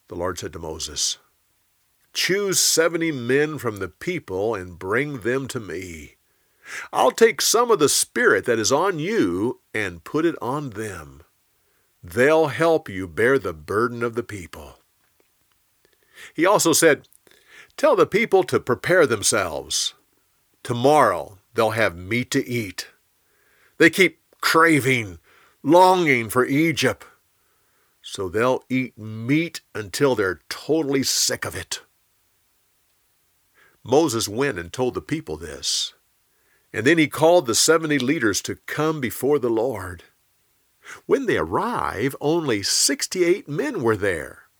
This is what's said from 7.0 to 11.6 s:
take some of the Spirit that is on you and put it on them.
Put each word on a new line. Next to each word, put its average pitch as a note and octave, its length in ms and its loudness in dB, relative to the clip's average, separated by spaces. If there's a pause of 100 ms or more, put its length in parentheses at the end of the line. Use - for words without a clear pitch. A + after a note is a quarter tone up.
take A3+ 300 4
some A#3 320 2
of F#3+ 80 4
the C#3+ 80 4
Spirit D#3+ 560 2
that A#2 160 0
is G#2 100 -2
on E3 300 0
you B2+ 600 -2 (140)
and F#2 300 -6
put D3+ 200 -4
it E3 160 0
on C#3 300 -6
them. E2+ 520 -12 (800)